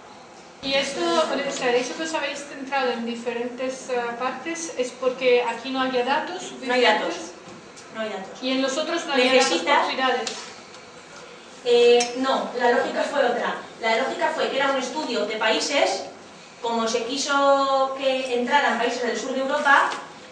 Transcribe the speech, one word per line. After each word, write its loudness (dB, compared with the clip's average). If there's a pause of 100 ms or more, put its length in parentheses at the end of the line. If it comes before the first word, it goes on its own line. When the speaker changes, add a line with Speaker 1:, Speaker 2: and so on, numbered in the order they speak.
(600)
Speaker 1:
Y -2
esto, 0
o 0
sea, 0
eso 0
que -6
os -6
habéis -4
centrado -4
en -4
diferentes, -6
eh, -2 (180)
partes, -6
¿es -2
porque 2
aquí -6
no -2
había 0
datos -2 (120)
Speaker 2:
No 0
hay 4
datos, 4
Speaker 1:
suficientes? -10 (640)
Speaker 2:
no -6
hay -4
datos. -10
Speaker 1:
¿Y 0
en 0
los 0
otros -2
no -4
había 4
datos 6
Speaker 2:
Necesitas 2
Speaker 1:
por -2
ciudades? 0 (1400)
Speaker 2:
Eh, 6
no, 0
la 4
lógica 2
fue 2
otra. 0 (260)
La 2
lógica 0
fue -2
que -4
era 2
un 0
estudio -4
de -4
países, 0 (560)
como 0
se -2
quiso 2
que 0
entraran 2
países -2
del -2
sur -6
de -2
Europa, 4 (420)